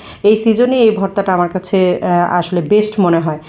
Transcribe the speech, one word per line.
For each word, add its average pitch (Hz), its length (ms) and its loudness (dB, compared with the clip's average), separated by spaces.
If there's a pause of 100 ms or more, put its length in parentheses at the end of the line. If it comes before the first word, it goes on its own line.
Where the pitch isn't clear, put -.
(240)
এই 208 140 4
সিজনে 226 420 0
এই 220 120 4
ভর্তাটা 190 420 -2
আমার 175 160 0
কাছে, 185 520 0
আহ, 175 320 0
আসলে 175 280 -2
বেস্ট 208 380 0
মনে 170 200 2
হয়। 156 300 -4